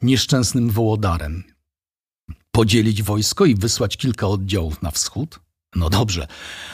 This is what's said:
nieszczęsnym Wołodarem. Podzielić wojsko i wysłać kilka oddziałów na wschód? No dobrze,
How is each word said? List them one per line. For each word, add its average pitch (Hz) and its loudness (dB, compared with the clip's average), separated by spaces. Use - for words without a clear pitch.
nieszczęsnym 123 2
Wołodarem. 98 0
Podzielić 110 4
wojsko 107 0
i 131 6
wysłać 107 -2
kilka 117 -2
oddziałów 95 -2
na 80 -4
wschód? - -6
No 85 0
dobrze, 92 0